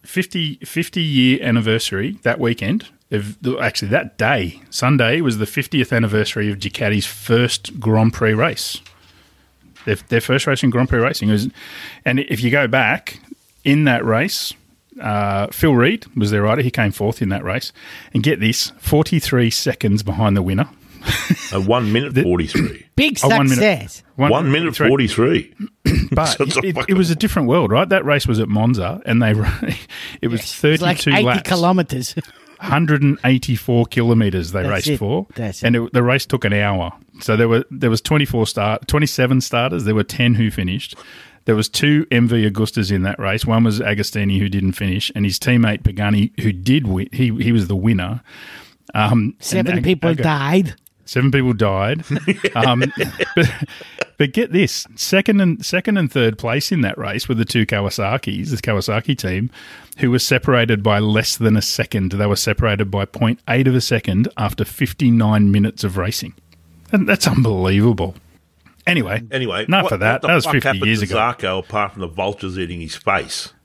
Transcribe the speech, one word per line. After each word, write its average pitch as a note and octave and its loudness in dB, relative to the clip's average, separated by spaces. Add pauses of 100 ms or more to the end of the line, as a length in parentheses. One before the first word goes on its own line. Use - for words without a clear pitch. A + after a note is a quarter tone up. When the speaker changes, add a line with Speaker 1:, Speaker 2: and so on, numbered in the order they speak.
Speaker 1:
fifty, E3+ -6
fifty - -6
year C3 4
anniversary A2 0
that A#2+ -2
weekend. A#2+ -2 (240)
Of G#2 -6
the, B2+ -2
actually, G#2+ -4
that B2+ -2
day, A2 -2 (100)
Sunday, B2+ 2
was B2 0
the G#2+ -2
fiftieth - -4
anniversary G#2+ 0
of G2 -6
Ducati's G2+ -2
first - -2
Grand A2 2
Prix A2 0
race. D3 -2 (1040)
Their, G#2+ 0
their - -2
first C3 0
race C#3 0
in C3 4
Grand B2 0
Prix A#2+ 2
racing. A#2 0
It - 4
was, G#2 0 (560)
and B2+ 2
if A#2+ -4
you B2 2
go C3+ 2
back, A#2+ 0 (460)
in D3 4
that A#2+ 2
race, A#2 -2 (480)
uh, G2+ -2
Phil D#3 2
Reed C#3+ 2 (120)
was G#2 0
their G#2 2
rider. A2 2
He B2 0
came G#2+ 0
fourth G#2 -4
in G2+ -2
that F#2+ -4
race. G2+ -6 (400)
And A2 0
get C#3 0
this, A2 -2
forty-three D3 0
seconds G#2+ -2
behind G2+ 0
the G2 0
winner. F#2+ -2 (340)
<laughs> - -6 (440)
Speaker 2:
Uh, G2 -2
one A2 2
minute C3+ 0
Speaker 1:
The C3 4
Speaker 2:
forty-three. F2 0
Speaker 3:
Big C#4 2
Speaker 1:
Oh, - 4
one A3+ 4
minute. C3 4
Speaker 3:
success. F#3 0 (100)
Speaker 1:
One C#3 2
Speaker 2:
One C#3 2
minute D#3 0
Speaker 1:
forty-three. C#3 2
Speaker 2:
forty-three. - -2
Speaker 1:
<clears throat> - -14
But D3+ 0
Speaker 2:
<laughs> - -
That's C#3 0
a - 2
Speaker 1:
it, - -4
it, F3+ -2
Speaker 2:
fucking D3 0
Speaker 1:
it F#3 4
was F3 2
a E3 2
different E3 0
world, B2+ 2
right? D3+ 2
That F#3+ 2
race C#3+ 2
was A2+ 2
at G#2+ 0
Monza, G#2 0
and A#2 2
they A2 4
<laughs> - -4
it C3+ -2
was A#2 -2
Speaker 3:
Yes, - -8
it D3+ 4
was D#3 2
like F3 0
Speaker 1:
thirty-two - 0
Speaker 3:
eighty G#3 4
Speaker 1:
laps. A#3 0
Speaker 3:
kilometers. F3 0 (240)
<laughs> - -20
Speaker 1:
Hundred D3+ 2
and C#3+ 4
eighty-four B2 2
kilometers G#2 2
they F#2+ -2
Speaker 3:
That's F#2 -2
Speaker 1:
raced G2 -2
Speaker 3:
it. C#3+ -2
Speaker 1:
for, C#3 -4
Speaker 3:
That's A2 -8
it. - -2
Speaker 1:
and A#2+ 4
it, A#2 -2
the B2 4
race B2 0
took - -2
an G2+ 2
hour. G2+ 0 (280)
So A2+ 0
there A2+ 4
were, A#2 2
there C3 -2
was A2 0
twenty-four C3+ 0
start, G#2+ -2
twenty-seven C3 2
starters. A#2+ -2
There G#2+ 0
were G#2+ 2
ten B2 2
who A2 2
finished. F#2+ -6 (520)
There A2 2
was G#2+ -2
two D3 2
M A#2+ 4
V A2 2
Agustas G#2 -2
in F#2+ 0
that G2 -4
race. G2+ -4
One A2+ 2
was A2 0
Agostini, G#2 -2
who G2 0
didn't F#2+ -2
finish, F#2+ -4
and G2+ 0
his G2 -2
teammate A#2 2
Pagani, G#2 0
who A2+ 0
did A#2+ 0
win. F#2+ -2
He, A#2+ 0
he A#2+ 0
was A2 2
the F#2+ -2
winner. G2 0 (720)
Um, G#2+ 2
Speaker 3:
Seven F3+ -2
Speaker 1:
and, - -2
Speaker 3:
people E3+ 2
Speaker 1:
Ag-, D#3+ 0
Speaker 3:
died. D#3 0 (320)
Speaker 1:
Seven C3 2
people B2+ 2
died. G#2 0
Speaker 2:
<laughs> - -2
Speaker 1:
Um, C3+ 2 (420)
but, D#3+ 4 (680)
but C#3+ 0
get A3+ 0
this, F3 0 (100)
second - 2
and, F3 2
second G3 -2
and E3 0
third A2+ 2
place B2+ -4
in C#3+ 2
that G2+ -2
race G#2 -6
were C3 0
the A2+ 0
two A2 2
Kawasaki's, G2+ -4
the B2+ -4
Kawasaki A2+ -2
team, G2 -4 (480)
who B2 2
were B2 2
separated A#2+ 2
by G#2 2
less G#2+ 0
than A2 4
a G#2 2
second. G2 -2
They G2+ 0
were G2+ 2
separated G#2 0
by G2 -2
point A#2 -2
eight B2+ 2
of B2+ 2
a B2+ 2
second A2 0
after G#2+ -4
fifty-nine G#2+ 2
minutes G2+ 0
of F#2 -4
racing. F#2+ -6 (580)
And G3 2
that's G3+ 0
unbelievable. G2+ 2 (720)
Anyway, A2+ -2
Speaker 2:
Anyway, A2+ -4
Speaker 1:
enough F3+ 2
Speaker 2:
what, - -2
Speaker 1:
of F#2 -4
that. A2 2
Speaker 2:
what - -4
the - 0
Speaker 1:
That E3+ 4
was D#3 2
Speaker 2:
fuck D#3 0
Speaker 1:
fifty C3+ 0
Speaker 2:
happened G2+ -2
Speaker 1:
years A2 2
Speaker 2:
to G#2 0
Speaker 1:
ago. F#2 -6
Speaker 2:
Zarco G#2+ -2
apart G2+ -4
from G2+ -16
the F2+ -8
vultures F#2+ -6
eating F2 -6
his D#2+ -12
face? - -4 (120)